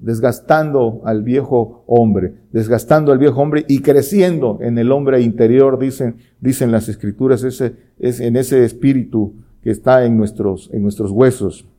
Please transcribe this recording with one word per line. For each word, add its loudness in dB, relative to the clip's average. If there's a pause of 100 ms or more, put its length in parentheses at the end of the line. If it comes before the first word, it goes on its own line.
desgastando -2
al -2
viejo -2
hombre, 2 (180)
desgastando 2
al 4
viejo 2
hombre 0
y 0
creciendo 0
en -4
el 0
hombre 0
interior, 2
dicen, -6 (240)
dicen -2
las -2
Escrituras, -2
ese, -6 (220)
es -4
en -2
ese 2
espíritu -2 (300)
que -6
está 2
en 2
nuestros, -4
en -4
nuestros -4
huesos. 0 (120)